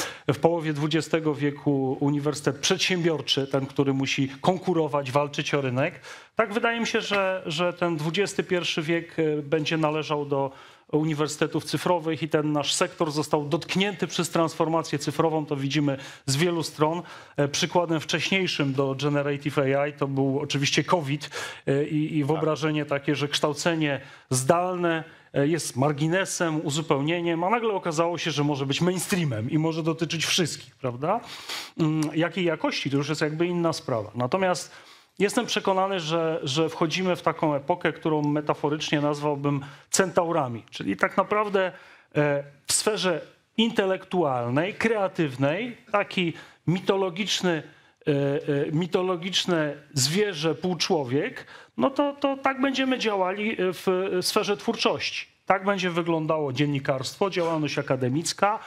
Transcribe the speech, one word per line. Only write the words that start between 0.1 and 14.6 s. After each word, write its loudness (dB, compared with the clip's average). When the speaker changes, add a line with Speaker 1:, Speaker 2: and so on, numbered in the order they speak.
Speaker 1:
w 2
połowie 2
dwudziestego 0
wieku 0
Uniwersytet 0
Przedsiębiorczy, 0
ten, 0
który 2
musi 0
konkurować, 0
walczyć 0
o 2
rynek. 0
Tak 2
wydaje 0
mi -2
się, 0
że, 0
że 0
ten 0
dwudziesty -2
pierwszy -2
wiek, -2
e, 2
będzie 0
należał 0
do 0
uniwersytetów 0
cyfrowych 0
i -2
ten 2
nasz 0
sektor 0
został 0
dotknięty 0
przez -2
transformację 2